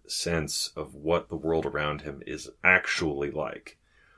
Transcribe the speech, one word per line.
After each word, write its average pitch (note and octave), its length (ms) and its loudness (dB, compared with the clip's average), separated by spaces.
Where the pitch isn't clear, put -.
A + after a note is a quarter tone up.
sense - 720 -2
of D#2 180 -8
what D#2+ 340 2
the E2+ 80 -6
world D#2+ 300 2
around D2+ 360 -2
him C#2+ 240 -10
is - 220 -8
actually D2+ 680 4
like. - 460 -6